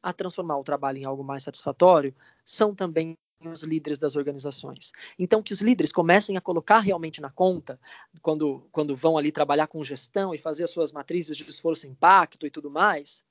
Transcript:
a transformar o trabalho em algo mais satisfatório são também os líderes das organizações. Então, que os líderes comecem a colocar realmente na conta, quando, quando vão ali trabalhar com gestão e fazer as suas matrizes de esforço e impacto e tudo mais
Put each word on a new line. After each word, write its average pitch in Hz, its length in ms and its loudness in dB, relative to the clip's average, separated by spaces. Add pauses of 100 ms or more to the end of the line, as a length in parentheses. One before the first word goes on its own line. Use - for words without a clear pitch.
a 185 100 -4
transformar 175 440 -6
o 139 60 -6
trabalho 143 340 -4
em 135 80 -10
algo 135 180 -6
mais 139 200 -8
satisfatório 143 680 4 (320)
são 208 300 0
também 165 420 -4 (280)
os 165 180 -12
líderes 151 360 -4
das 143 160 -2
organizações. 139 760 -8 (260)
Então, 208 240 2
que - 100 -10
os 185 80 -4
líderes 208 300 4
comecem 185 460 4
a 180 40 -4
colocar 185 380 2
realmente 170 420 -2
na 143 80 -12
conta, 180 480 0 (440)
quando, 151 500 -2
quando 147 240 -2
vão 160 220 2
ali 151 140 0
trabalhar 151 360 2
com 156 160 -10
gestão 165 500 -6
e 151 40 -8
fazer 156 260 -6
as 165 80 -4
suas 156 220 -2
matrizes 156 420 -6
de - 120 -16
esforço - 380 -6
e 139 40 -16
impacto 165 580 4
e - 20 -6
tudo 147 220 -12
mais 156 600 -2